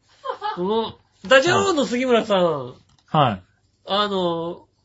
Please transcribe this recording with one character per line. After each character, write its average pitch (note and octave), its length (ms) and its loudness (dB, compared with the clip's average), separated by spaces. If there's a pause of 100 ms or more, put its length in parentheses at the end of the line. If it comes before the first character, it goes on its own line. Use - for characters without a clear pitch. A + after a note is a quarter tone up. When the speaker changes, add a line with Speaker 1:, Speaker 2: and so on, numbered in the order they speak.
(540)
Speaker 1:
そ F3 80 -8
の、 G#3+ 320 -4 (340)
ダ C4 140 6
ジ E4 80 0
ャ F#4 120 2
レ G4 80 0
王 F4+ 40 0
の C#4+ 100 0
杉 B3 220 -4
村 A#3 180 2
さ G3+ 120 0
ん。 D3+ 380 -2 (320)
Speaker 2:
は C#3+ 260 2
い。 F#2+ 100 -8 (440)
Speaker 1:
あ G3+ 220 0
の、 E3+ 540 -4 (220)